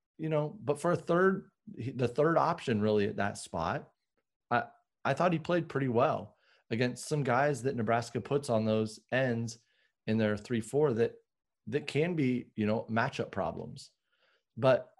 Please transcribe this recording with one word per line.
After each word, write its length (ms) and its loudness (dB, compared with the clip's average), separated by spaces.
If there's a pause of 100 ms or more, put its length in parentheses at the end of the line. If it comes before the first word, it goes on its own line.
(180)
You 120 -6
know, 340 -2
but 160 -2
for 120 0
a 40 2
third, 540 2 (280)
he, 140 -6
the 160 0
third 300 2
option 420 2
really 280 2
at 100 -6
that 200 -2
spot, 520 -4 (600)
I, 140 2 (400)
I 100 2
thought 200 2
he 60 0
played 280 -2
pretty 220 -2
well 460 0 (340)
against 400 -2
some 140 0
guys 400 2
that 120 -2
Nebraska 460 0
puts 280 -2
on 160 2
those 340 0 (120)
ends 480 -2 (480)
in 100 2
their 200 2
three 240 -2
four 320 0
that, 220 0 (520)
that 200 -4
can 280 0
be, 400 0
you 100 0
know, 260 0
matchup 400 -2
problems. 600 -6 (680)
But 320 2 (100)